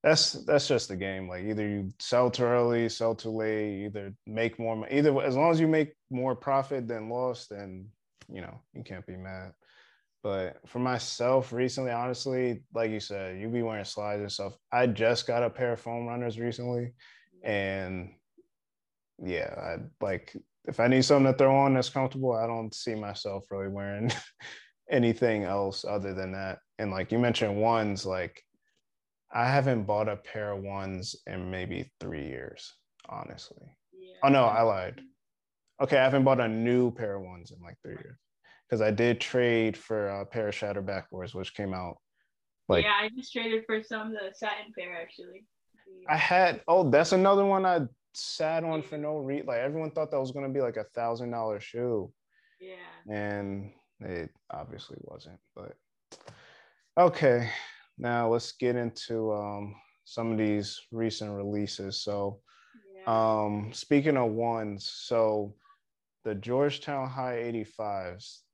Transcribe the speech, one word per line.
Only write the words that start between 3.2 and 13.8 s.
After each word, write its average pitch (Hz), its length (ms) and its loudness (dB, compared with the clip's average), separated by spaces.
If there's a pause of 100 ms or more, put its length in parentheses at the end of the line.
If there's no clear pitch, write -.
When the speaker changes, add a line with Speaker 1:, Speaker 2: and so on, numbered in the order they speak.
Speaker 1:
late, 107 560 -2
either 101 280 -10 (120)
make 110 320 -2
more 113 180 -2
mo-, 107 140 -8
either 147 220 4
way, 135 140 2
as 127 100 0
long 160 160 4
as 160 80 4
you 160 80 4
make 156 260 2 (160)
more 127 260 -2
profit 135 520 -2
than 110 220 -6
loss, 123 380 -4
then, 98 420 -14 (380)
you 92 140 -12
know, 117 180 -16 (140)
you 107 100 -12
can't 92 220 -14
be 92 100 -14
mad. 92 380 -14 (680)
But 95 460 -4
for 123 120 -6
myself 123 720 0
recently, 127 400 -2
honestly, 123 720 -2 (100)
like 113 180 0
you 107 80 -4
said, 95 400 -8
you 107 100 -6
be 120 120 0
wearing 110 220 -4